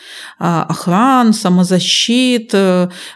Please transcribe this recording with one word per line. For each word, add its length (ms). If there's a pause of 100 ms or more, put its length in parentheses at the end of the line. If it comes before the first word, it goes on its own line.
(380)
а, 260
охран, 680
самозащит. 1200
Э, 360 (280)